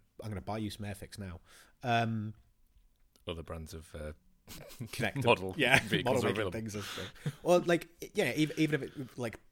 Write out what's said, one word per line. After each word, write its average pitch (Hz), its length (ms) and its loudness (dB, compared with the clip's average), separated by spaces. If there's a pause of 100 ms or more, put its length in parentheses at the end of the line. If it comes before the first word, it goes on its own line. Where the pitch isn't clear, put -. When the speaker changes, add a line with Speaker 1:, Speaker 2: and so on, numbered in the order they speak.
(240)
Speaker 1:
I'm 110 60 -6
gonna 95 120 -4
buy 104 180 -4
you 107 100 -2
some 101 160 -8
Airfix - 320 -10
now. 92 220 -10 (420)
Um, 113 520 2 (960)
Speaker 2:
Other 82 160 -6
brands 80 300 -10
of, 78 220 -14
uh, 76 160 -10 (800)
Speaker 1:
Connected. 120 340 -2
Speaker 2:
<laughs> - 0 -
model 95 320 4
Speaker 1:
Yeah, 131 220 6
Speaker 2:
vehicles 107 260 2
Speaker 1:
model 123 140 4
Speaker 2:
are 113 40 2
Speaker 1:
making 107 80 4 (100)
Speaker 2:
available. 92 180 -2
Speaker 1:
things 110 160 -6
and 101 80 -6
stuff. - 500 -8 (100)
Or, 175 160 6
like, 170 280 2 (260)
yeah, 165 220 2
even, 151 240 2
even 151 160 4
if 135 80 -2
it, - 340 -10
like, 117 220 -4 (120)